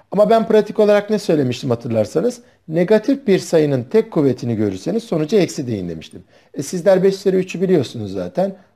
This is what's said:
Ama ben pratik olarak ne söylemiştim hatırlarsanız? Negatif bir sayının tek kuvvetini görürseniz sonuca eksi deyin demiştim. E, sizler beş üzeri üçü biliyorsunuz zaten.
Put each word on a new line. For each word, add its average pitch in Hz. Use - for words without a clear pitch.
Ama 196
ben 226
pratik 214
olarak 208
ne 214
söylemiştim 143
hatırlarsanız? 117
Negatif 214
bir 185
sayının 147
tek 220
kuvvetini 123
görürseniz 107
sonuca 160
eksi 151
deyin 95
demiştim. 85
E, -
sizler 185
beş 196
üzeri 190
üçü 185
biliyorsunuz 127
zaten. 175